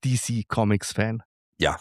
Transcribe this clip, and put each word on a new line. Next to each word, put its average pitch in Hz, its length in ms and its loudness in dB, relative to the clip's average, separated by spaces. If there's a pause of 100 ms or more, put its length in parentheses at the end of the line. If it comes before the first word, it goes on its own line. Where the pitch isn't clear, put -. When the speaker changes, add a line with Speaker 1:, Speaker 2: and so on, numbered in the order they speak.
Speaker 1:
D-C-Comics-Fan. 113 1200 0 (340)
Speaker 2:
Ja, 73 240 0